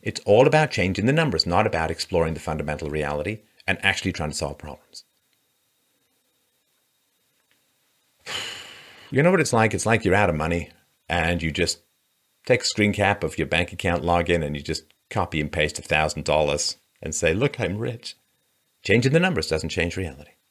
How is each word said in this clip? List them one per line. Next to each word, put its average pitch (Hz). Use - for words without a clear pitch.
it's -
all 117
about 151
changing 95
the 127
numbers, 147
not 87
about 80
exploring 82
the 76
fundamental 76
reality 76
and 95
actually 95
trying 76
to 71
solve 73
problems. -
<sighs> -
You 135
know 175
what 185
it's 131
like? 110
It's 95
like 110
you're 92
out 101
of 80
money 82
and 85
you 80
just 82
take 123
a -
screen 104
cap 98
of 78
your 78
bank 82
account 85
login 85
and 73
you 71
just 76
copy 87
and 73
paste 78
a 76
thousand 76
dollars 76
and 78
say, 82
"Look, 123
I'm 98
rich." 117
Changing 120
the 160
numbers 170
doesn't 80
change 85
reality. 76